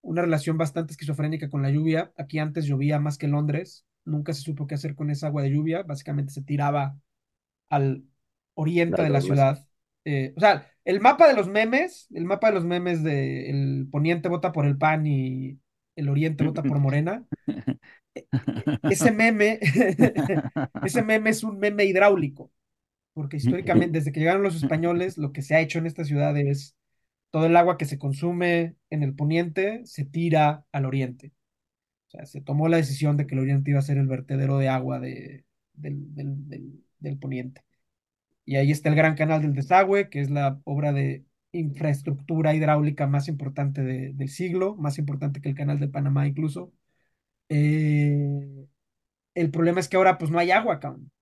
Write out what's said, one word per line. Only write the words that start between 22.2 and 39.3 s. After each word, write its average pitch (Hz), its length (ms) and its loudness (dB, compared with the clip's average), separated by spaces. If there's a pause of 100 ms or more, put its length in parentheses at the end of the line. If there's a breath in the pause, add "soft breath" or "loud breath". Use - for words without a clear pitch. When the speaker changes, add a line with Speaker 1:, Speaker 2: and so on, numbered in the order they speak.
Speaker 1:
porque 151 240 -8
históricamente, 165 600 2
desde 143 140 -2
que 156 80 -4
llegaron 180 240 4
los 185 120 0
españoles, 170 640 0
lo 143 140 -4
que 147 100 -8
se 147 140 -2
ha 160 40 6
hecho 160 180 -2
en 165 80 -2
esta 160 180 -6
ciudad 147 340 0
es 139 380 -2 (540)
todo 160 160 2
el 165 100 6
agua 170 220 4
que 156 80 -2
se 139 120 -6
consume 170 800 -2 (140)
en 151 120 -2
el 135 120 -2
poniente 170 720 -2
se - 180 -8
tira 151 680 2
al 139 140 -2
oriente. 131 460 -4 (760)
O - 20 -20
sea, - 160 -18
se 143 160 -14
tomó 147 260 0
la 165 100 4
decisión 147 400 0
de 143 80 0
que 135 80 -8
el 131 80 0
oriente 139 300 0
iba 139 80 4
a - 20 -2
ser 139 160 0
el 135 100 2
vertedero 135 500 -2
de 135 100 2
agua 131 320 -2
de, 131 440 -12 (300)
del, 143 400 -10
del, 143 340 -8
del, 135 360 -16 (160)
del 139 180 -8
poniente. 135 460 -10 (800)
Y 139 120 -2
ahí 139 160 4
está 151 180 0
el 151 60 4
gran 156 200 4
canal 156 260 2